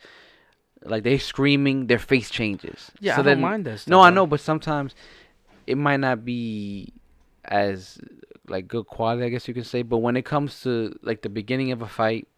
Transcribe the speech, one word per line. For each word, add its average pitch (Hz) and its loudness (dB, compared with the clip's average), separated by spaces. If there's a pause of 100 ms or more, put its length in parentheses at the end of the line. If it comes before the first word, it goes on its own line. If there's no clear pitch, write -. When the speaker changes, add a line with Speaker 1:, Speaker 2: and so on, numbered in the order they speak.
(840)
Speaker 1:
like, 110 -4
they 131 4
screaming, 139 2
their 117 4
face 123 0
changes. - -6 (100)
Speaker 2:
Yeah, 196 0
Speaker 1:
So 139 2
Speaker 2:
I 139 4
don't - -
Speaker 1:
then, 139 4
Speaker 2:
mind 196 -2
that 117 -8
Speaker 1:
no, 107 -10
Speaker 2:
stuff, 180 6
Speaker 1:
I 180 12
Speaker 2:
though. 180 4
Speaker 1:
know, 190 4
but 147 0
sometimes 151 -4 (720)
it 127 -2
might 143 2
not 127 0
be 107 -8 (520)
as, 101 -2 (500)
like, 95 -8
good 117 -6
quality, 117 -2
I 120 -2
guess 120 -8
you 123 -6
can 120 -8
say. 123 -4
But 117 0
when 120 2
it 127 -2
comes 143 -4
to, 117 -4
like, 113 -6
the 117 -6
beginning 127 -4
of 117 -8
a 117 -10
fight, 113 -2 (120)